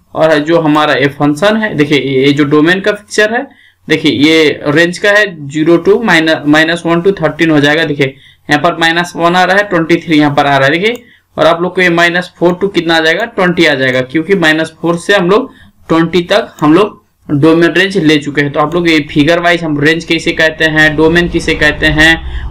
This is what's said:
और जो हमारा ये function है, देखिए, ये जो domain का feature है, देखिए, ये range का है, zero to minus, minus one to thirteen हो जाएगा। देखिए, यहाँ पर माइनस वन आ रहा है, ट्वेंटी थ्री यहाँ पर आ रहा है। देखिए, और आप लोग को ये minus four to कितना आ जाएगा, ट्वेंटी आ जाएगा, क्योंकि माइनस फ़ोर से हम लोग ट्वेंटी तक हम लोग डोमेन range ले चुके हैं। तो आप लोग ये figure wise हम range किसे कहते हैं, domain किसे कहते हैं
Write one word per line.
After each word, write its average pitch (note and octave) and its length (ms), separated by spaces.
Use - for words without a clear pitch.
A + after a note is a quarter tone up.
और D#3+ 240
जो D#3+ 220
हमारा D3+ 340
ये C3 140
function D3 480
है, G#3+ 180
देखिए, D3 240
ये C3+ 340
जो C#3+ 120
domain D3+ 360
का G#3 120
feature G#3+ 420
है, C4+ 120
देखिए, D3+ 240
ये D3+ 540
range E3+ 320
का G#3 120
है, F#3 380
zero D#3+ 400
to A3+ 160
minus, D#3+ 320
minus D#3+ 400
one E3+ 160
to G3 100
thirteen D#3+ 280
हो D3+ 100
जाएगा। D3 240
देखिए, C#3+ 320
यहाँ D3 120
पर E3+ 140
माइनस E3 400
वन E3+ 200
आ F#3 80
रहा F#3 120
है, G3+ 120
ट्वेंटी E3 280
थ्री E3 220
यहाँ D3 160
पर C#3+ 120
आ C#3+ 100
रहा C3+ 120
है। D3 40
देखिए, G#3+ 300
और D3+ 80
आप E3 160
लोग F3 120
को F#3 60
ये F3+ 100
minus E3+ 480
four F3 260
to G3 100
कितना E3 220
आ D#3+ 40
जाएगा, E3 240
ट्वेंटी F3 420
आ D3 80
जाएगा, C3 260
क्योंकि D#3+ 340
माइनस D#3+ 480
फ़ोर E3+ 140
से G3+ 200
हम F3+ 140
लोग A#3+ 200
ट्वेंटी E3 340
तक G3 380
हम D3+ 140
लोग G#3 300
डोमेन D#3+ 420
range F#3+ 260
ले D#3 200
चुके C#3+ 220
हैं। C#3+ 120
तो D#3 80
आप D3+ 140
लोग F3 140
ये D#3 240
figure D#3+ 280
wise F3 240
हम D3 160
range D#3+ 240
किसे E3 280
कहते D#3+ 320
हैं, D#3 320
domain E3 320
किसे D#3+ 260
कहते D3+ 320
हैं D#3 640